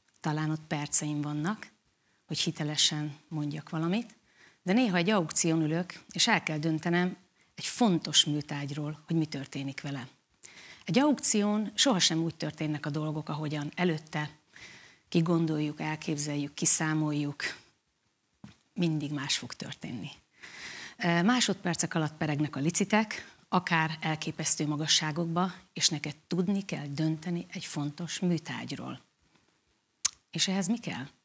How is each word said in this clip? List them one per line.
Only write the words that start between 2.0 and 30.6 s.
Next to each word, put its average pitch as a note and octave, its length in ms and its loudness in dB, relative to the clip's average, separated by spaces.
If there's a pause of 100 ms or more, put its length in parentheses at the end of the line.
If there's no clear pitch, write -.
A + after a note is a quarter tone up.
hogy - 140 -4
hitelesen D3+ 800 0 (100)
mondjak D3+ 420 -6
valamit, F3 460 -2 (480)
de F3+ 100 2
néha A3 240 4
egy F3 120 4
aukción E3 520 4
ülök, E3 500 -2
és - 160 2
el G3 160 4
kell D#3 160 -2
döntenem E3+ 580 2 (380)
egy - 100 -10
fontos E3+ 600 4
műtárgyról, D3 800 -4
hogy E3 100 -2
mi D#3+ 100 4
történik C3+ 560 -8
vele. C#3 260 -6 (800)
Egy F#3+ 140 4
aukción G#3+ 760 2
sohasem E3 480 4
úgy E3 120 -2
történnek D3+ 500 -4
a D3+ 40 -2
dolgok, D3+ 400 -4
ahogyan D3 460 -4
előtte D#3 600 -2 (720)
kigondoljuk, D#3+ 680 2
elképzeljük, D3 720 -4
kiszámoljuk. D3+ 920 2 (1300)
Mindig D#3 380 0
más C#3+ 260 -2
fog - 160 -8
történni. - 560 -10 (880)
Ö, F3 260 4
másodpercek F#3+ 680 2
alatt D#3 240 0
peregnek D3+ 380 0
a C3 40 -4
licitek, G3+ 760 0 (140)
akár D#3+ 520 2
elképesztő D#3 680 -2
magasságokba, D#3+ 840 0 (200)
és - 160 0
neked D3+ 260 -4 (120)
tudni G3 380 0
kell D3 220 -6
dönteni D#3+ 640 -2
egy - 160 -10
fontos D3 540 -6
műtárgyról. B2+ 840 -2 (1300)
És - 160 -2
ehhez F#3+ 200 0